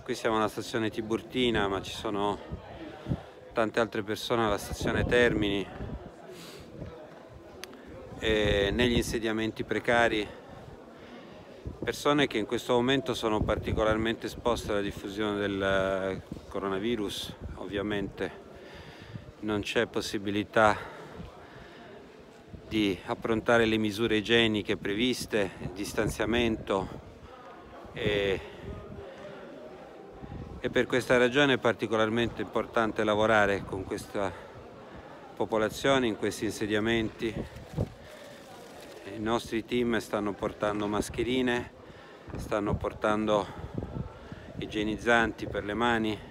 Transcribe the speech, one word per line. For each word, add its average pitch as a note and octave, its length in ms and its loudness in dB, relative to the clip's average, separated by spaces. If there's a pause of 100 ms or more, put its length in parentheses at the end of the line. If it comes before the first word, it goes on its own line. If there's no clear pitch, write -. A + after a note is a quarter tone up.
Qui B2+ 100 -4
siamo A2+ 240 2
alla G#2+ 100 4
stazione G#2+ 440 -2
Tiburtina, A2 760 0
ma F#2+ 140 0
ci - 100 -8
sono G#2 460 0 (1120)
tante A2 280 2
altre A2 240 2
persone A2 420 0
alla G2+ 140 2
stazione A2 460 0
Termini G#2+ 600 4 (2500)
e G#2 520 4
negli A#2+ 260 4
insediamenti A2 680 0
precari. A2 600 2 (1600)
Persone D3 440 4
che - 100 0
in G2+ 80 2
questo A#2+ 280 0
momento B2 420 4
sono G#2+ 260 2
particolarmente A2 880 2
esposte A2 440 -2
alla G#2 100 2
diffusione G2+ 580 -2
del, G2+ 240 0
eh, F#2+ 580 2 (260)
coronavirus. G2 840 -2 (220)
Ovviamente G2 760 -4 (1080)
non G#2+ 220 0
c'è G#2+ 260 2
possibilità G#2 1120 2 (1700)
di G#2 260 2 (120)
approntare A2+ 580 4
le A2 140 4
misure G#2+ 380 2
igieniche G#2+ 600 4
previste, G#2 840 0
il - 80 -6
distanziamento, G#2+ 1160 0 (1040)
e, G2+ 460 2 (2250)
e B2 100 -2
per B2 160 4
questa B2+ 320 4
ragione B2+ 360 8
è A#2+ 40 4
particolarmente A2 880 2
importante A2 600 0
lavorare G#2 640 6
con F#2+ 180 -6
questa G2 480 -4 (1040)
popolazione, A2+ 720 4
in G#2+ 100 2
questi G#2 300 -2
insediamenti. G#2+ 880 0 (1800)
I A2 40 -8
nostri A2 460 0
team A#2+ 320 2
stanno G#2 360 -2
portando G#2 520 -2
mascherine, A#2+ 880 0 (640)
stanno G#2 400 0
portando G#2+ 720 2 (1120)
igienizzanti G#2+ 880 2
per G2 180 -4
le G#2 80 -4
mani. A2 580 2